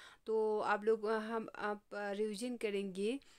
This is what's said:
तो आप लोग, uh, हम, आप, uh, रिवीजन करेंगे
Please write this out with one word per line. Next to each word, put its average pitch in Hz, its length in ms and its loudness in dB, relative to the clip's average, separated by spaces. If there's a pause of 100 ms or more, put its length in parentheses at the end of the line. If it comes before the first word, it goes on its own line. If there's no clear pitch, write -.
(260)
तो 220 340 2
आप 208 240 2
लोग, 220 180 4
uh, 220 180 2
हम, 226 360 -4
आप, 208 320 -4
uh, 202 240 -4
रिवीजन 214 440 -2
करेंगे 202 640 -2 (180)